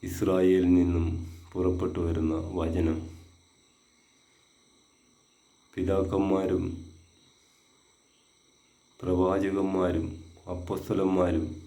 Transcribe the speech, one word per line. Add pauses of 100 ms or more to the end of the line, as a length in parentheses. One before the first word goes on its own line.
ഇസ്രായേലിൽ
നിന്നും (460)
പുറപ്പെട്ടു
വരുന്ന (260)
വചനം (2750)
പിതാക്കന്മാരും (2250)
പ്രവാചകന്മാരും (460)
അപ്പോസ്തലന്മാരും (200)